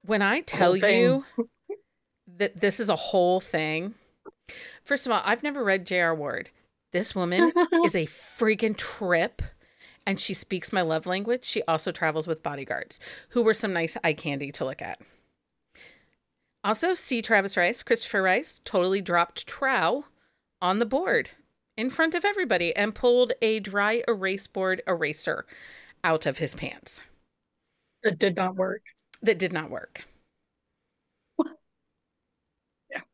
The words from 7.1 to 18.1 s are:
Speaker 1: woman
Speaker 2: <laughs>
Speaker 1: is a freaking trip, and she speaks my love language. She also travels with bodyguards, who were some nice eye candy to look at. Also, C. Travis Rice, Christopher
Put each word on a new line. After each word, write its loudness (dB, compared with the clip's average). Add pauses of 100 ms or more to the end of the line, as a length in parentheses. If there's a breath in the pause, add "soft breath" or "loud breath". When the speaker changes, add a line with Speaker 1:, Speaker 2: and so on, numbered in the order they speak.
Speaker 1:
woman 4
Speaker 2:
<laughs> 4
Speaker 1:
is 0
a 0
freaking -2
trip, -2 (680 soft breath)
and 0
she -2
speaks -4
my 2
love 0
language. -2
She -4
also 0
travels -2
with -6
bodyguards, -8 (300 loud breath)
who 0
were 4
some 0
nice -2
eye 2
candy -6
to -4
look -8
at. -12 (1600 soft breath)
Also, 2
C. -2
Travis 2
Rice, 2
Christopher 0